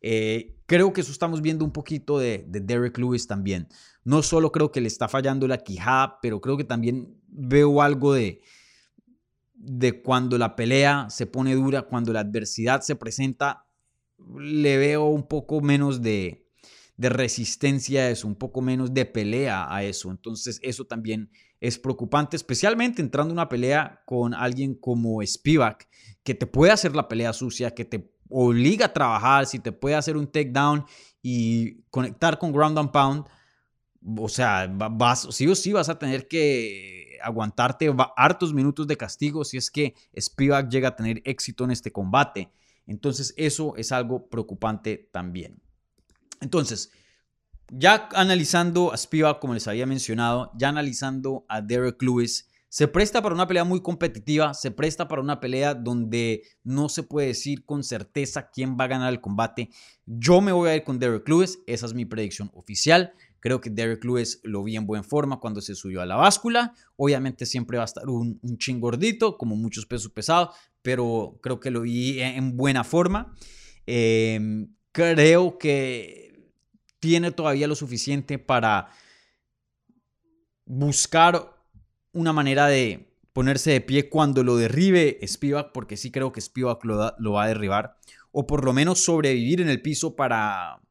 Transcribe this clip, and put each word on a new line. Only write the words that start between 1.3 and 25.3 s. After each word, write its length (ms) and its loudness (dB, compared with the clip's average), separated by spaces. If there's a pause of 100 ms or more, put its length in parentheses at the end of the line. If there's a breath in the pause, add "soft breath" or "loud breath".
viendo 240 0
un 60 -4
poquito 480 -4
de, 280 -2
de 120 -6
Derek 400 -2
Lewis 260 0
también. 420 -4 (360 soft breath)
No 180 4
solo 300 2
creo 200 2
que 80 -4
le 80 0
está 200 -4
fallando 400 0
la 100 0
quijada, 640 0
pero 180 -4
creo 180 -2
que 60 -4
también 540 -4 (100)
veo 540 4
algo 320 4
de, 280 0 (1120 soft breath)
de 480 -2
cuando 340 2
la 180 0
pelea 540 2
se 160 -6
pone 300 -2
dura, 280 2
cuando 300 -4
la 60 0
adversidad 640 -2
se 140 -4
presenta, 680 -6 (720)
le 400 2
veo 280 2
un 220 0
poco 340 -4
menos 420 2
de, 420 -2 (520 soft breath)
de 120 0
resistencia 920 0
a 100 2
eso, 160 -6
un 80 -4
poco 260 -8
menos 320 -2
de 120 2
pelea 680 -2
a 100 -4
eso. 280 -8
Entonces 500 -10
eso 240 -8
también 460 -6 (280 soft breath)
es 200 -4
preocupante, 560 -2
especialmente 680 0
entrando 300 -2
en 80 -6
una 100 -2
pelea 560 -2
con 300 -2
alguien 400 -4
como 500 -2
Spivak, 640 0 (320 soft breath)